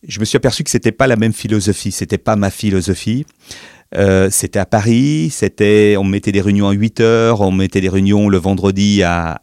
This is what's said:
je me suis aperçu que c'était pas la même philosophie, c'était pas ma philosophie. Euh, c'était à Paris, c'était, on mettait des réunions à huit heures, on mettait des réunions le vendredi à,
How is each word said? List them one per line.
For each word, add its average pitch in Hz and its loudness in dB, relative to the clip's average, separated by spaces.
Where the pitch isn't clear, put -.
je - -8
me 110 0
suis - -2
aperçu 131 -2
que - -8
c'était 113 0
pas 131 0
la 120 2
même 110 0
philosophie, 104 -2
c'était 92 -6
pas 110 -2
ma 101 0
philosophie. 101 -2
Euh, 95 2
c'était - -4
à 92 -2
Paris, 135 0
c'était, 104 2
on 98 -2
mettait 98 -2
des 98 0
réunions 101 0
à - 0
huit 107 -2
heures, 113 2
on 95 2
mettait 95 0
des 92 -2
réunions 101 2
le 95 2
vendredi 98 0
à, 85 -2